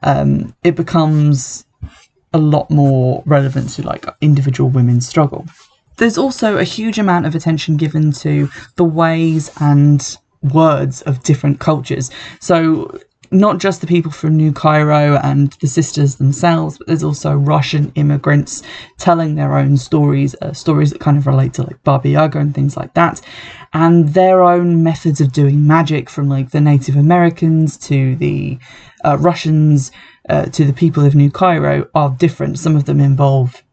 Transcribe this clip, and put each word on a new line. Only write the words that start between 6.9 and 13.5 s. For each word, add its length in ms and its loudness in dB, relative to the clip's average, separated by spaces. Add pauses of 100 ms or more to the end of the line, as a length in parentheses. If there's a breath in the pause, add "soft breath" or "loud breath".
amount 280 0
of 80 -4
attention 420 -2
given 360 0
to 360 -2 (280 loud breath)
the 80 2
ways 680 0 (100)
and 560 2 (260)
words 600 0
of 200 -6
different 360 0
cultures. 520 -4 (300 loud breath)
So 600 0 (300)
not 280 2